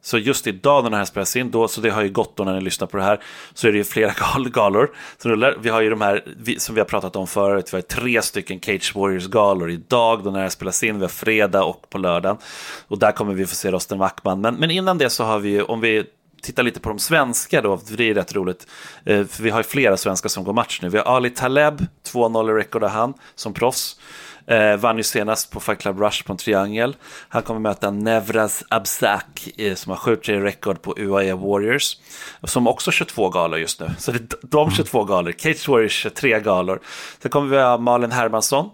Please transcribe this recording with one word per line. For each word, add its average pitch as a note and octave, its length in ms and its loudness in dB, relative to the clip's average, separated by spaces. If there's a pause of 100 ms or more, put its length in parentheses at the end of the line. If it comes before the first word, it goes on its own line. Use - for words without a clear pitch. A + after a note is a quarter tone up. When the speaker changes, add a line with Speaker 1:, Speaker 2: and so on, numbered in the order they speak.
Speaker 1:
Så - 160 -2
just A#2+ 280 0
idag B2 380 4
när A2+ 60 0
det G#2+ 60 0
här G2+ 80 0
spelas G2 320 -4
in, B2 140 -4
då, A2+ 180 2
så - 120 -6
det A2 100 2
har G#2+ 120 0
ju G2+ 60 2
gått G2 280 -2
då G2+ 80 -2
när F#2+ 100 0
ni F#2+ 60 -2
lyssnar F#2+ 260 -4
på - 100 -8
det G2 60 -2
här, G2+ 180 2 (340)
så - 140 2
är G#2+ 40 6
det G#2 60 4
ju G2+ 60 2
flera G#2 280 0
<laughs> - 220 -2
gal-, C3 160 -2
galor A2 400 4 (280)
som A#2 120 -2
rullar. A2+ 320 2
Vi A#2 60 0
har A2+ 120 2
ju A2 100 4
de A2 100 -2
här, G2+ 240 2 (120)
vi, A#2 240 -6
som - 140 -6
vi A2 60 2
har G2+ 80 2
pratat F#2+ 280 -4
om F#2 100 -4
förut, G2+ 460 0
vi F#2 40 -4
har F2+ 60 -4
tre A#2 400 0
stycken F#2+ 380 -6
Cage F#2+ 360 -4
Warriors-galor F#2+ 760 2
idag A2+ 540 2
då G2+ 60 -2
när G2 80 -4
det G2 60 -2
här F#2 60 -2
spelas - 320 -4
in, A2 160 -2
vi G2 60 -2
har F2 40 -2
fredag G2+ 560 2
och - 260 -6
på - 80 -8
lördagen. F#2 380 0 (520)
Och G#2 100 -4
där G#2+ 140 4
kommer G2+ 220 -2
vi F#2+ 120 -2
få - 80 -8
se - 160 -4
Rosten F#2 280 -4
Wackman. F#2+ 420 -2
Men, A2+ 140 0
men D#3+ 160 -2
innan F#3 280 0
det C3 120 2
så A#2+ 140 -2
har A2 140 0
vi G2+ 100 -2
ju, G2+ 140 2
om A2+ 180 -2
vi A2 240 2 (380)
tittar B2 200 -4
lite A#2+ 180 -2
på - 80 -8
de G#2 100 -6
svenska C#3 640 0
då, G2 180 2
för G#2+ 180 -12
det A#2 140 2
är G#2+ 40 4
rätt F#2+ 200 -2
roligt, F#2 320 -4 (380)
eh, G#2 220 2
för - 160 -12
vi A2+ 80 2
har A2 80 2
ju A2 60 2
flera A#2+ 320 4
svenska F#2+ 320 -2
som G2 160 -4
går F#2+ 80 -2
match A2+ 300 0
nu. F2+ 60 -4
Vi G2 100 2
har A2 60 0
Ali B2 260 2
Taleb, C#3+ 560 0 (200)
två A#2+ 220 2
noll A2 220 0
i - 20 4
record A2 300 0
har G2+ 80 0
han A#2 240 0 (200)
som G#2 200 -10
proffs. - 460 -2 (460)
Eh, G#2+ 300 6
vann A2+ 200 2
ju A2+ 60 -2
senast G#2+ 480 -2
på - 100 -12
Fight G2+ 180 -2
Club G2 220 -4
Rush G#2 240 0
på - 80 -8
en F#2+ 40 -6
triangel. G#2+ 600 0 (320)
Han A#2 140 -2
kommer A2+ 180 -6
möta G#2 300 0
Nevraz G#2+ 760 0
Abzak, - 800 -2 (100)
eh, G2+ 160 -2
som - 160 -10
har F#2 60 -4
sju A#2 200 0
tre G#2 240 -2
record G2 420 -2
på F#2+ 160 -6
U G2 180 -2
A G2 60 4
E F#2+ 100 0
Warriors. G2+ 640 0 (460)
Som B2 240 2
också A2+ 240 0
kör F3 140 0
två G2+ 240 0
galor E2 300 0
just D#2+ 220 -6
nu. E2 180 -6
Så - 140 -4
det A#2+ 60 -2
är - 20 -4
d-, A2+ 220 -12
de D3 200 2
Speaker 2:
Mm. G#2 120 2
Speaker 1:
kör B2 100 0
två A2 200 0
galor. F2+ 340 0
Cage - 300 -4
Warriors A2+ 240 4
kör - 180 -2
tre A2+ 300 2
galor. F#2+ 400 2 (420)
Sen - 80 -4
kommer C#3 260 2
vi C3+ 60 6
ha B2 160 4
Malin A#2+ 340 2
Hermansson B2 600 0